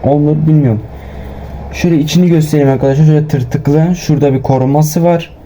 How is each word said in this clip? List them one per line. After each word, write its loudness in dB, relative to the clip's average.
olur 0
bilmiyorum. 2
Şöyle 0
içini 2
göstereyim 2
arkadaşlar. 2
Şöyle 2
tırtıklı. 0
Şurada 0
bir 0
koruması 0
var. -2